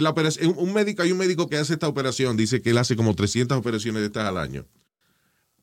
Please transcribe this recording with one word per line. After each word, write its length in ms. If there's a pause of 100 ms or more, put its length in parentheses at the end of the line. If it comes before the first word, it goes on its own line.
la 80
operación, 480
un, 120
un 40
médico, 300
hay 100
un 60
médico 320
que 80
hace 160
esta 120
operación, 520
dice 240
que 80
él 80
hace 180
como 180
trescientas 440
operaciones 420
de 60
estas 200
al 120
año. 260 (1000)